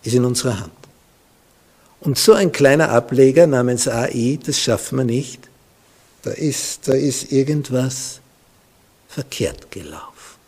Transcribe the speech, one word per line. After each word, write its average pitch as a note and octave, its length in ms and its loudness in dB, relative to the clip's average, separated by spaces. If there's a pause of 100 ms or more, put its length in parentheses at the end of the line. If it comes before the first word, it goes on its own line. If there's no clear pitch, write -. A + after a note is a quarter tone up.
ist A#2 120 -6
in B2 100 4
unserer A#2+ 360 -2
Hand. E2 120 -16 (1300)
Und C#3 140 -2
so - 160 6
ein F#3 180 2
kleiner C#3+ 380 4
Ableger C3 560 4
namens B2+ 420 0
AI, A#2+ 560 -2
das D3 160 -4
schaffen - 380 -2
wir C3 60 0
nicht. B2 440 -6 (720)
Da - 120 -10
ist, - 540 -6
da C3+ 60 0
ist C3+ 400 -2
irgendwas C3 880 -2 (880)
verkehrt - 600 -8
gelaufen. - 760 -18